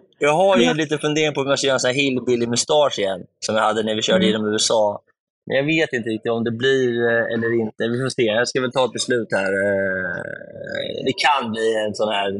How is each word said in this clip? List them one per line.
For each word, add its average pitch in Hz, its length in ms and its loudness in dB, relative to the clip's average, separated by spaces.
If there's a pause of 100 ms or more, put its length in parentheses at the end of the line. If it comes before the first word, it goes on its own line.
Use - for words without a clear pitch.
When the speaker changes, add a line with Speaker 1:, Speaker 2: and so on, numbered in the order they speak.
(200)
Speaker 1:
jag 147 140 4
har 185 240 4
ju - 60 6
Speaker 2:
<laughs> - 20 6
Ja. - 80 2
Speaker 1:
lite 151 240 -2
fundering 151 360 0
på 143 80 -2
om 131 60 -2
jag 139 120 0
ska 139 80 0
göra 135 80 2
en 123 40 0
sån 117 120 0
här 123 40 -2
hillbilly-mustasch 123 1040 2
igen, 95 220 -2 (180)
som 107 160 -2
jag 107 80 2
hade 107 200 2
när 110 120 -2
vi 110 60 -2
körde 98 240 2
Speaker 2:
Mm. 107 40 4
Speaker 1:
genom 107 240 0
U - 20 0
S - 160 0
A. 107 280 2 (480)
Men 123 100 -2
jag 139 60 2
vet 156 300 0
inte 117 160 -4
riktigt 110 220 -2
om 113 120 0
det 117 80 0
blir, 120 560 2
eh, 117 260 2
eller 117 280 0
inte. 110 260 -4
Vi 120 160 -2
får 131 60 -2
se. 127 140 -4
Jag 113 240 2
ska 131 140 -2
väl 123 100 -2
ta 131 140 2
ett 117 80 -4
beslut 117 380 -2
här. 98 200 0 (160)
Eh, 95 480 -2 (920)
det 135 80 0 (120)
kan 135 260 0
bli 113 240 0 (120)
en 101 80 -6
sån 107 180 -2
här 101 160 -2 (100)